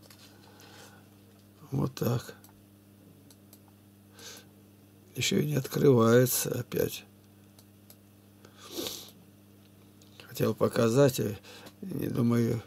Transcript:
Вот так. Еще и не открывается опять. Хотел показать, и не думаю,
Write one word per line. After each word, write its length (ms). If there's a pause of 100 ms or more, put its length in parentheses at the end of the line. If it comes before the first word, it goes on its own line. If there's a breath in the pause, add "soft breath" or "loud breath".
(1700 soft breath)
Вот 220
так. 420 (2750 loud breath)
Еще 260
и 40
не 120
открывается 1040
опять. 460 (3250 loud breath)
Хотел 280
показать, 640
и 160 (460 loud breath)
не 240
думаю, 600